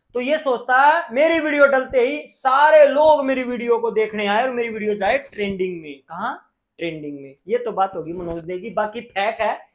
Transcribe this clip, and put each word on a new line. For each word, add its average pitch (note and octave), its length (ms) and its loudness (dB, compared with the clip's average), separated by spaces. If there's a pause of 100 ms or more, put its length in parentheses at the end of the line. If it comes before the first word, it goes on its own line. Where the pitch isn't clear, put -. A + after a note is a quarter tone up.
(160)
तो B3 60 -4
ये C#4+ 160 0
सोचता B3+ 400 0
है D4+ 360 2
मेरी D#4+ 260 2
वीडियो D4 260 4
डलते C4 360 2
ही C#4+ 160 0 (140)
सारे D4 560 6
लोग D4 380 4
मेरी C4 180 -2
वीडियो A#3+ 340 -2
को A3 140 -4
देखने G#3 360 -2
आए G#3+ 160 2
और C4 80 -2
मेरी A#3+ 180 -4
वीडियो G#3+ 260 -4
जाए G#3 220 0 (100)
ट्रेंडिंग F#3+ 540 -6
में। D3 180 -14
कहाँ? A3 500 -10 (300)
ट्रेंडिंग D#3 360 -10
में। C#3 200 -18 (120)
ये A3+ 100 0
तो A#3+ 140 -8
बात F#3+ 240 -2
होगी E3 180 -10
मनोज E3+ 300 -10
दे F3+ 140 -10
की, F3+ 120 -14
बाकी G#3+ 320 -6
फेक G#3+ 400 -6
है, A3+ 160 -4 (180)